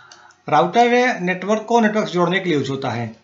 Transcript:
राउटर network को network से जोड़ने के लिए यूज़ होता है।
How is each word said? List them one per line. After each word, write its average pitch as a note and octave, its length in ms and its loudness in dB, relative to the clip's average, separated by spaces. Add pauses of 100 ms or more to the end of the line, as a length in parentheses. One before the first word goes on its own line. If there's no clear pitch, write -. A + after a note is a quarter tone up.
(500)
राउटर A#3 720 2
network F#3 500 -4
को A#3 100 4
network G#3+ 280 0
से D#3 60 -10
जोड़ने F3 260 0
के F#3 100 -4
लिए D#3 80 0
यूज़ C3 140 -2
होता C3+ 180 -6
है। A#2 340 -8